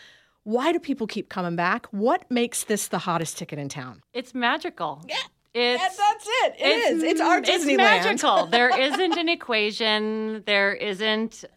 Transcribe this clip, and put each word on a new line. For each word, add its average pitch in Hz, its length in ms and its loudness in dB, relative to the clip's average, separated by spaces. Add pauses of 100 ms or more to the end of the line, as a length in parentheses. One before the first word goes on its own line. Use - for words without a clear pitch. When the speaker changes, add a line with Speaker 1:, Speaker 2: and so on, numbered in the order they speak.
(440)
Speaker 1:
Why 247 280 0
do 339 60 0
people 262 280 -4
keep - 220 -8
coming 175 260 -4
back? 180 360 -2
What 247 400 0
makes 240 340 -2
this 208 240 -2
the 208 120 -2
hottest 165 360 -2
ticket 156 220 -10
in 143 100 -8
town? 127 320 -12 (140)
Speaker 2:
It's 262 200 -10
magical. 240 720 -2
Speaker 1:
Yeah. 320 100 -6 (380)
Speaker 2:
It's, 240 280 0
Speaker 1:
Yeah, 381 140 0
that's 415 320 0
it. 453 320 0
It 285 180 4
Speaker 2:
it's 427 120 2
Speaker 1:
is. 320 140 0
It's 330 180 0
our 349 160 4
Speaker 2:
m-, - 60 -4
it's 339 200 2
Speaker 1:
Disneyland. 277 140 2
Speaker 2:
magical. 359 680 4
Speaker 1:
<laughs> 165 40 -10
Speaker 2:
There 240 280 4
isn't 311 400 2
an 339 120 0
equation. 220 1160 -2
There 196 280 2
isn't 214 680 -4 (140)